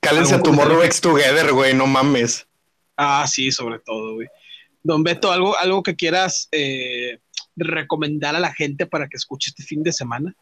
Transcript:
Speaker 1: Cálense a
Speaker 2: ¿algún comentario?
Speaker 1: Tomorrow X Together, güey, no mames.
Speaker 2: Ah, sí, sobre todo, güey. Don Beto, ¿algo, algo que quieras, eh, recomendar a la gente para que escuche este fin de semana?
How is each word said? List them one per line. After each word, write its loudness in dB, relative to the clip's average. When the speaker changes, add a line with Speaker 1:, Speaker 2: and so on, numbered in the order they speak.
Speaker 1:
Cálense 4
a 4
Speaker 2:
¿algún 4
comentario? 6
Speaker 1:
Tomorrow 6
X 0
Together, 4
güey, 4
no 4
mames. 2
Speaker 2:
Ah, 0
sí, -2
sobre -6
todo, -8
güey. -12
Don 2
Beto, 0
¿algo, 2
algo 0
que -4
quieras, -2
eh, -6
recomendar -4
a 0
la -2
gente -4
para -6
que -18
escuche -10
este -20
fin -8
de -2
semana? -8